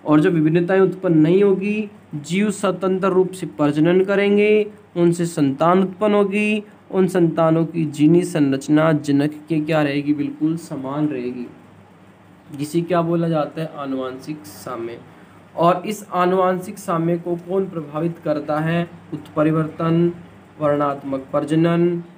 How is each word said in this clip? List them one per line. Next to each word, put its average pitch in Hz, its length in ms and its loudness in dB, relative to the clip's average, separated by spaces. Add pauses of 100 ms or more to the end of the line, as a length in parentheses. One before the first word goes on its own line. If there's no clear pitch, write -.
और 151 140 6
जब 175 120 2
विभिन्नताएं 175 480 2
उत्पन्न 175 380 2
नहीं 175 240 4
होगी, 202 480 0 (240)
जीव 185 360 -2
स्वतंत्र 190 580 -2
रूप 185 240 2
से - 140 -10
प्रजनन 156 580 2
करेंगे, 202 600 2 (300)
उनसे 170 300 2
संतान 160 560 2
उत्पन्न 208 320 0
होगी, 208 480 0 (280)
उन 190 180 2
संतानों 165 580 2
की 160 200 -4
जीनी 151 380 4
संरचना 151 680 2
जनक 143 420 0 (140)
के 160 120 0
क्या 156 220 0
रहेगी? 143 320 -2
बिल्कुल 147 420 -2
समान 143 520 -6
रहेगी, 123 380 -6 (1040)
जिसे 147 280 -4
क्या 170 220 0
बोला 170 260 0
जाता 156 340 -4
है? 160 140 -8
आनुवांशिक 135 720 -10
साम्य। 117 520 -12 (580)
और 170 300 2
इस 214 180 -10 (100)
आनुवांशिक 185 640 0
साम्य 170 400 -2
को 175 200 -6
कौन 180 300 -4
प्रभावित 160 560 -6
करता 151 360 -2
है? 170 280 -2 (240)
उत्परिवर्तन, 160 1000 0 (480)
वर्णात्मक 139 720 -2
प्रजनन 170 680 2 (160)